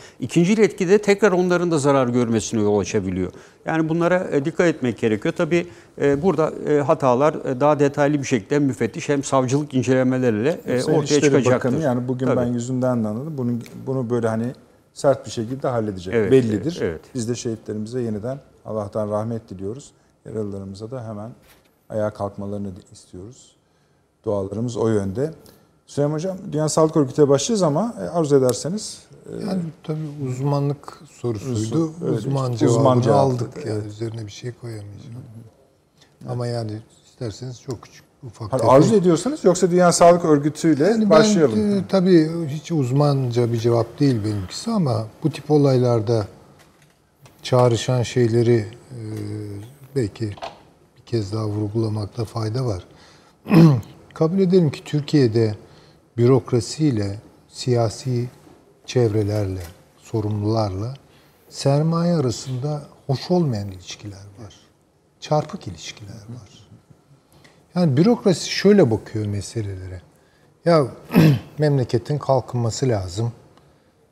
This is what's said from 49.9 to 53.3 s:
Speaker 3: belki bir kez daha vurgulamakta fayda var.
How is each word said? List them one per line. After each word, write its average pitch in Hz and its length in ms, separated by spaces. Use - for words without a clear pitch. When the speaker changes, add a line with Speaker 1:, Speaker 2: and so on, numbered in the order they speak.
Speaker 3:
belki 117 300
bir - 80
kez 104 280
daha 110 140
vurgulamakta 107 800
fayda 113 400
var. 98 180